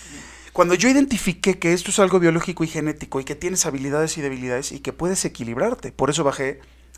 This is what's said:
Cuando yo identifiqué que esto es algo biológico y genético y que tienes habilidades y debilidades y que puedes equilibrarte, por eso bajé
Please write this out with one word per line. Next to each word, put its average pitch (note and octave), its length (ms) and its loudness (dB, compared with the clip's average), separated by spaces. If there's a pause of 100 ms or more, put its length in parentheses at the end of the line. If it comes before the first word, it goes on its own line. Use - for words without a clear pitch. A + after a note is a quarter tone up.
(520)
Cuando F3 220 4
yo F#3 140 4
identifiqué A#3 720 2
que E3+ 140 2
esto F3 180 -2
es - 80 0
algo F#3+ 220 6
biológico E3 420 2
y D#3+ 60 -2
genético D3+ 520 -6
y C3 40 -10
que D3 100 -8
tienes F3+ 320 -2
habilidades D3 520 -2
y - 20 -8
debilidades B2+ 500 -4
y C#3 100 -12
que B2+ 120 -8
puedes F3+ 320 -2
equilibrarte, C3+ 680 -4
por C3+ 200 0
eso D#3 120 0
bajé C3+ 380 -2 (380)